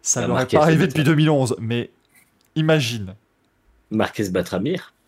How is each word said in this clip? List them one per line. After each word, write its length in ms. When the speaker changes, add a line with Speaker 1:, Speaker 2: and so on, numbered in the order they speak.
Speaker 1:
Ça 200
Speaker 2:
Ah, 40
Speaker 1:
n'aurait 140
Speaker 2:
Marquez, 160
Speaker 1:
pas 80
arrivé 160
Speaker 2:
c'est 80
Speaker 1:
depuis 140
Speaker 2:
ça. 20
Speaker 1:
deux 100
mille 160
onze, 300
mais 300
imagine. 580
Speaker 2:
Marquez 400
battra 280
Mir. 360